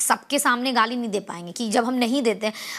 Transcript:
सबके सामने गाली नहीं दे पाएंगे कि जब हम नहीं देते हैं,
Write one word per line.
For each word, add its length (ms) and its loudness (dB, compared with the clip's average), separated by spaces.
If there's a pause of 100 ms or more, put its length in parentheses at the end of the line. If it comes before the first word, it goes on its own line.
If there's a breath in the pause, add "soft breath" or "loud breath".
सबके 380 0
सामने 340 2
गाली 240 2
नहीं 140 -4
दे 100 -2
पाएंगे 320 -10
कि 180 -4
जब 140 4
हम 100 0
नहीं 280 2
देते 240 0
हैं, 60 -2 (260 loud breath)